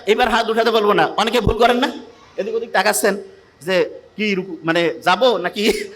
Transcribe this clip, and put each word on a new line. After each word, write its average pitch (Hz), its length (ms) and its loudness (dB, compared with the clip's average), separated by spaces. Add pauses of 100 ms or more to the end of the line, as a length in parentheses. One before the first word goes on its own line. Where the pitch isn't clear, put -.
এবার 226 220 2
হাত 220 220 0
উঠাতে 226 200 2
বলবো 208 220 2
না, 156 240 4
অনেকে 220 240 0
ভুল - 180 0
করেন 240 180 4
না, 254 140 0 (460)
এদিক 214 180 -6
ওদিক 226 160 -6
তাকাচ্ছেন 202 520 0 (380)
যে 175 400 -2 (160)
কি 208 180 -2
রুকু, 180 300 -6
মানে 170 360 0
যাব 202 360 2
নাকি 202 360 0 (240)